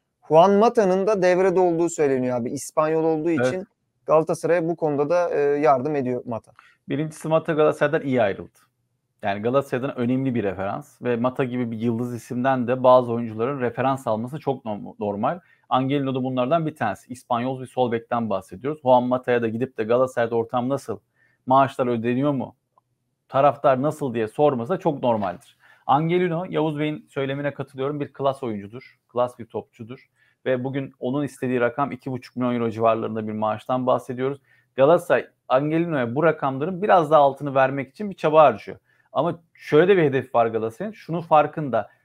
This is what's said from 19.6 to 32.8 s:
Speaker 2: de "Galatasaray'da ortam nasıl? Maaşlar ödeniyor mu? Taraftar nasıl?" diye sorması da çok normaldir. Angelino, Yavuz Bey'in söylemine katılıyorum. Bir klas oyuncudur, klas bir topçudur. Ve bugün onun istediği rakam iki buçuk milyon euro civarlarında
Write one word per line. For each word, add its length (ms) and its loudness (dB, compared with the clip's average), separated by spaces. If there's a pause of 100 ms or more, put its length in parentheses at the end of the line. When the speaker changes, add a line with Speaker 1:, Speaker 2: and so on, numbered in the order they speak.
Speaker 2:
de 60 -2
"Galatasaray'da 520 0
ortam 320 -2
nasıl? 300 -6 (480)
Maaşlar 400 2
ödeniyor 460 0
mu? 240 -6 (720)
Taraftar 540 2
nasıl?" 320 -4
diye 140 -2
sorması 440 0
da 60 -4
çok 240 -4
normaldir. 560 -4 (280)
Angelino, 640 0
Yavuz 300 -2
Bey'in 300 -6
söylemine 460 -6
katılıyorum. 460 -8
Bir 120 -8
klas 300 -4
oyuncudur, 560 -10 (100)
klas 300 -4
bir 80 -14
topçudur. 600 -14 (380)
Ve 180 -2
bugün 340 -6
onun 260 -4
istediği 360 -4
rakam 320 -2
iki 180 -12
buçuk 260 -12
milyon 180 -2
euro 160 -2
civarlarında 580 -2